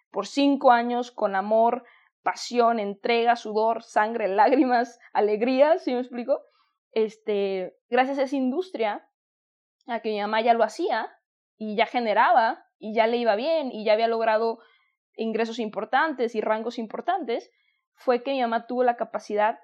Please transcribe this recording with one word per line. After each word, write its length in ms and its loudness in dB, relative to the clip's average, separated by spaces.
por 160 -6
cinco 460 4
años 380 0
con 240 -2
amor, 500 2
pasión, 560 0
entrega, 580 0
sudor, 460 -2
sangre, 460 -2
lágrimas, 680 2
alegría, 680 4
¿sí 140 -6
me 80 -2
explico? 420 -6
Este, 840 -4
gracias 300 0
a 60 0
esa 120 -2
industria, 720 -4
a 140 -6
que 100 -6
mi 100 -4
mamá 200 -2
ya 140 4
lo 100 2
hacía, 460 -4
y 200 -10
ya 100 2
generaba, 800 2
y 160 -12
ya 120 4
le 100 0
iba 200 2
bien, 360 -2
y 120 -10
ya 100 4
había 140 2
logrado 520 0
ingresos 420 -4
importantes 760 -2
y 60 -4
rangos 380 -4
importantes, 720 -6
fue 280 -2
que 100 -4
mi 80 -2
mamá 260 -2
tuvo 180 -2
la 120 2
capacidad 680 -2